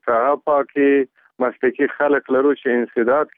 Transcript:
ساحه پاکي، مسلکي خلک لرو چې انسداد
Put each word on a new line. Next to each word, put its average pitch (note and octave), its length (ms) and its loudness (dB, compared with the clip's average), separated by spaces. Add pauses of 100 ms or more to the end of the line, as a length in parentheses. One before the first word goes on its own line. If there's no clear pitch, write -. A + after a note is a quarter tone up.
ساحه A#2+ 280 0
پاکي، C#3+ 600 0 (460)
مسلکي B2+ 460 -2
خلک C#3+ 440 -2
لرو C3+ 240 2
چې - 120 -8
انسداد A#2+ 720 -2